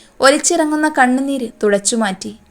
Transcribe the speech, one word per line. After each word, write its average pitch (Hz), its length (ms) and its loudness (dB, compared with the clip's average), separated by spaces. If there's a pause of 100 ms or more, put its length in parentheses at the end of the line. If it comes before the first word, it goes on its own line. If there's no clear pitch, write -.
(200)
ഒലിച്ചിറങ്ങുന്ന 302 720 2
കണ്ണുനീര് 269 680 0
തുടച്ചുമാറ്റി. 202 760 -2 (180)